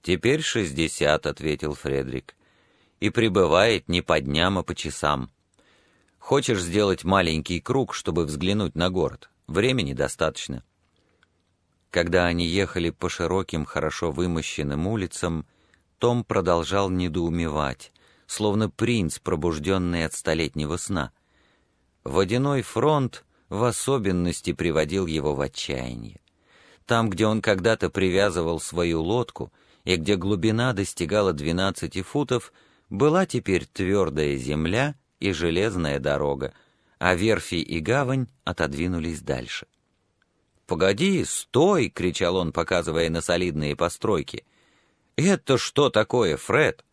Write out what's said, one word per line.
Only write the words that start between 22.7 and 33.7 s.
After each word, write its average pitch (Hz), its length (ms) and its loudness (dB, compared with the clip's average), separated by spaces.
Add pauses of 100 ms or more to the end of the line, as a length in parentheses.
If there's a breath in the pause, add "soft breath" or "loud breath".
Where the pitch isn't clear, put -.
в 104 120 0
особенности 95 840 0
приводил 82 540 0
его 76 300 -2
в 67 60 -2
отчаяние. 62 760 -6 (680 soft breath)
Там, 117 240 2
где 98 160 2
он 107 120 2
когда-то 98 520 2
привязывал 90 680 2
свою 82 440 0
лодку 113 500 -4 (300 soft breath)
и 92 120 2
где 87 200 2
глубина 107 580 0
достигала 101 600 0
двенадцати 87 680 -2
футов, 131 500 -2 (380 soft breath)
была 151 380 2
теперь 92 400 -2
твёрдая 78 720 0